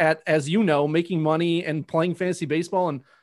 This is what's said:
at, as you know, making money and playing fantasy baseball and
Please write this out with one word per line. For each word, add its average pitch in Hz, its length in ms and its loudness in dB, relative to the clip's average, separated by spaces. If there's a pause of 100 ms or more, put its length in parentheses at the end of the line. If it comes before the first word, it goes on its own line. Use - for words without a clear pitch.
at, 160 260 2
as 156 220 2
you 208 160 2
know, 151 240 2
making 170 340 0
money 170 420 0
and 156 220 -6
playing 165 300 0
fantasy 180 300 -4
baseball 170 420 -2
and 139 160 -6 (180)